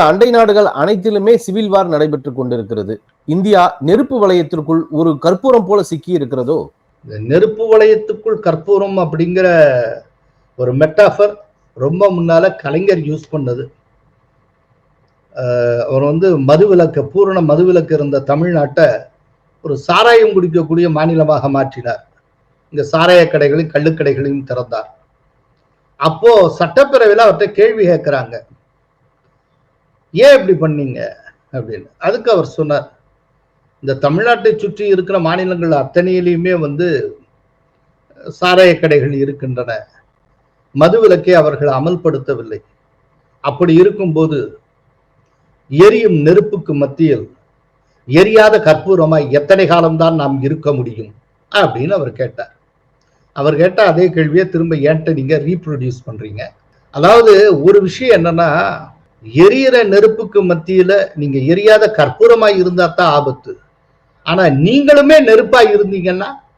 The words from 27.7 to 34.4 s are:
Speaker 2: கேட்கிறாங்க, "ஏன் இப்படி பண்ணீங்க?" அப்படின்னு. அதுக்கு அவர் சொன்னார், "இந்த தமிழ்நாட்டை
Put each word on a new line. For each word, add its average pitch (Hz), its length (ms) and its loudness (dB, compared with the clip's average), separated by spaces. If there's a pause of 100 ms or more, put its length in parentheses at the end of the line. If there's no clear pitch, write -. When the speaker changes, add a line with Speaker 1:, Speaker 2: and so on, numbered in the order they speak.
Speaker 2:
கேட்கிறாங்க, 135 520 -4 (1700)
"ஏன் 240 360 4
இப்படி 185 60 2
பண்ணீங்க?" 143 560 -6 (420)
அப்படின்னு. - 360 -12 (100)
அதுக்கு 226 340 -4
அவர் 175 140 0
சொன்னார், 147 480 -6 (920)
"இந்த 135 260 -4
தமிழ்நாட்டை 214 460 0